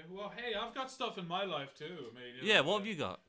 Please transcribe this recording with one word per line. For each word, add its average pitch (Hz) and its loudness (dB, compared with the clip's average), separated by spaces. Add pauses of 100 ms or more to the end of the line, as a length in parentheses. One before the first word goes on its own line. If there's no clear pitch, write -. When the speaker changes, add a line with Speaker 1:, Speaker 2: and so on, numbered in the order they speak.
(100)
Speaker 1:
well, 190 -6
hey, 233 -4
I've 226 -2
got 262 -4
stuff 220 -4
in 175 -4
my 185 2
life, 147 -2
too. 147 -10
I 147 -8
mean, 123 -10
you 180 2
Speaker 2:
Yeah, 202 10
Speaker 1:
know, 139 2
Speaker 2:
what 190 6
Speaker 1:
uh, - 2
Speaker 2:
have 202 -2
you 220 -2
got? 110 -2